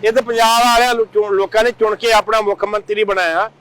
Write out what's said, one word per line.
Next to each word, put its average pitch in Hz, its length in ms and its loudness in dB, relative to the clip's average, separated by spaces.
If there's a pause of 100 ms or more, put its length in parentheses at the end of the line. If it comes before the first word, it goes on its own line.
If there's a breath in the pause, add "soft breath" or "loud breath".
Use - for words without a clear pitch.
ਇਹ 226 60 2
ਤਾਂ 247 100 0
ਪੰਜਾਬ 226 440 2
ਵਾਲਿਆਂ 240 300 2
ਨੂੰ 226 100 0
ਚੁਣ, 208 300 -2
ਲੋਕਾਂ 196 280 0
ਨੇ 240 80 0
ਚੁਣ 214 240 -2
ਕੇ 233 160 -2
ਆਪਣਾ 214 300 0
ਮੁੱਖ 202 240 -4
ਮੰਤਰੀ 208 380 -4
ਬਣਾਇਆ 190 580 -2